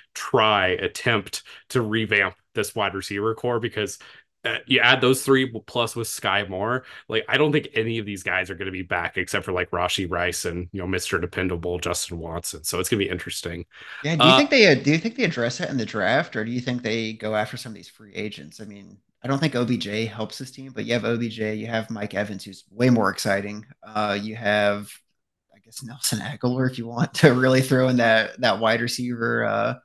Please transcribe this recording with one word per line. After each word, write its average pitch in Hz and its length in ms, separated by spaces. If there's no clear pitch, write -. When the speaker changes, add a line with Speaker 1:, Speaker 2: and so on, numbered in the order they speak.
Speaker 1:
try, 107 540
attempt 95 760
to 127 120
revamp 107 540
this 107 220
wide 101 180
receiver 101 400
core, 120 240
because, 110 400
uh, 113 220
you 123 120
add 123 220
those 131 240
three 131 260
plus 98 300
with 117 100
Sky 101 400
Moore, 104 380
like, 113 220
I 135 80
don't 151 120
think 143 220
any 113 260
of 107 60
these 101 180
guys 92 280
are 92 40
gonna 92 160
be 92 120
back 87 340
except 92 300
for, 98 60
like, 90 180
Rashee 90 380
Rice 87 360
and, 87 260
you 95 100
know, 87 60
Mister 92 320
Dependable 87 600
Justin 87 400
Watson. 82 440
So - 160
it's 95 120
gonna 104 120
be 92 60
interesting. 87 560
Speaker 2:
Yeah, 160 120
do - 80
you 254 60
Speaker 1:
Uh, 262 60
Speaker 2:
think 285 140
they, 240 160
uh, 156 80
do 131 160
you 160 80
think 226 180
they 247 80
address 120 360
it 180 100
in 135 80
the 110 80
draft, 110 500
or 110 80
do 113 60
you 123 100
think 123 220
they 110 320
go 110 200
after 107 220
some 113 160
of 101 40
these 87 120
free 101 260
agents? 101 460
I 104 60
mean, 98 320
I 123 60
don't 135 100
think 143 180
O 120 80
B 113 140
J 107 260
helps 110 320
this 127 140
team, 135 240
but 107 100
you 117 80
have 113 140
O 117 100
B 117 140
J, 107 240
you 107 120
have 113 220
Mike 107 240
Evans, 101 320
who's 98 260
way 120 200
more 110 180
exciting. 101 560
Uh, 107 380
you 110 160
have, 104 560
I 104 40
guess, - 220
Nelson 117 360
Agholor, 127 520
if 127 60
you 117 100
want 117 280
to 147 180
really 131 300
throw 131 260
in 127 80
that, 113 460
that 110 180
wide 113 220
receiver, 117 640
uh, 110 280